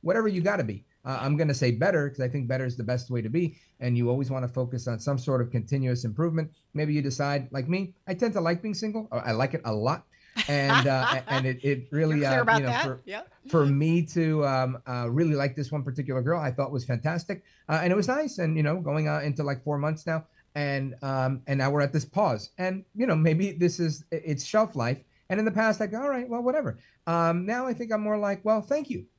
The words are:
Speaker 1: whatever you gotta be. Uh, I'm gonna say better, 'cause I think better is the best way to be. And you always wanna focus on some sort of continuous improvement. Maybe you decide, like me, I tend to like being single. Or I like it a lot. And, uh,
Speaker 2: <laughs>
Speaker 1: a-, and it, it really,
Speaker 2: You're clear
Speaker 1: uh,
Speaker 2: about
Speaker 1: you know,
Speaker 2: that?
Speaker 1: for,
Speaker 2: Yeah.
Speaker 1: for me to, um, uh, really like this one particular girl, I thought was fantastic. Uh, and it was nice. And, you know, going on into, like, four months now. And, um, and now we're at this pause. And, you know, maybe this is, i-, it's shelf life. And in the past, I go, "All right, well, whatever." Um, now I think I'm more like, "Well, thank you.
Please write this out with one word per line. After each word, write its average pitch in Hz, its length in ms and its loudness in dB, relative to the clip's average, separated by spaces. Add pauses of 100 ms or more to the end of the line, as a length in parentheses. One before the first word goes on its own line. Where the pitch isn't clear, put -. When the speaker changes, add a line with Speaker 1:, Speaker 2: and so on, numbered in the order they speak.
Speaker 1:
whatever 214 260 2
you 190 120 0
gotta 190 220 2
be. 104 220 -6 (200)
Uh, 131 160 -4
I'm 139 160 2
gonna 151 180 2
say 123 180 2
better, 147 360 2
'cause 135 120 -8
I 127 80 0
think 131 180 -2
better 131 200 -2
is 123 100 -4
the 113 80 -6
best 123 260 -4
way 123 100 -2
to 110 80 -4
be. 160 280 -2 (240)
And 123 180 2
you 120 120 2
always 131 200 0
wanna 131 160 -4
focus 123 400 -4
on 113 140 -4
some 139 180 -2
sort 127 220 0
of 123 100 0
continuous 123 540 0
improvement. 156 480 -2 (200)
Maybe 151 220 0
you 147 80 2
decide, 139 480 -2
like 135 180 -4
me, 185 260 -2 (120)
I 190 80 -4
tend 226 200 0
to 202 60 0
like 175 220 0
being 214 120 -4
single. 214 360 -6
Or 113 160 -4
I 117 60 0
like 123 220 0
it - 100 -4
a 117 80 -2
lot. 110 340 -2 (420)
And, 139 380 2
uh, 131 220 2
Speaker 2:
<laughs> 156 40 2
Speaker 1:
a-, - 200 -2
and 131 140 0
it, 131 180 -4
it 135 260 0
really, 156 280 2
Speaker 2:
You're 139 100 2
clear 131 120 4
Speaker 1:
uh, - 20 2
Speaker 2:
about 151 180 4
Speaker 1:
you 135 60 0
know, 123 60 0
Speaker 2:
that? - 120 0
Speaker 1:
for, 127 220 -4
Speaker 2:
Yeah. 208 160 -10 (260)
Speaker 1:
for 165 160 4
me 156 380 4
to, 156 440 0
um, 131 400 0
uh, 123 240 -4
really 151 240 4
like 139 220 0
this 143 160 -6
one 147 100 -2
particular 135 380 -4
girl, 156 180 0
I 147 120 -2
thought 131 200 -2
was 131 140 -4
fantastic. 160 580 -2 (280)
Uh, 156 120 2
and 175 80 2
it 185 60 4
was 202 100 2
nice. 277 300 0
And, 160 180 0
you 156 80 2
know, 151 160 2
going 151 300 0
on 151 160 0
into, 147 180 -2
like, 139 220 -2
four 147 140 0
months 151 280 -2
now. 160 200 -2 (280)
And, 139 480 -2
um, 135 440 0
and 143 100 0
now 135 140 2
we're 147 100 2
at 139 120 2
this 156 120 0
pause. 156 540 0
And, 185 260 -4 (100)
you 233 120 0
know, 196 100 2
maybe 165 360 4
this 175 280 2
is, 160 320 -2
i-, 165 120 -4
it's 151 200 -4
shelf 214 320 2
life. 127 220 0 (320)
And 190 100 0
in 214 60 2
the 220 60 0
past, 220 280 2
I 220 60 0
go, 220 160 -6
"All 285 60 0
right, 254 200 -2
well, 233 140 -4
whatever." 254 360 0 (280)
Um, 170 400 2
now 247 200 -2
I 254 80 -2
think 233 160 -6
I'm 214 120 2
more 214 140 0
like, 202 280 -2
"Well, 214 160 4
thank 277 300 -2
you. 165 160 -6 (120)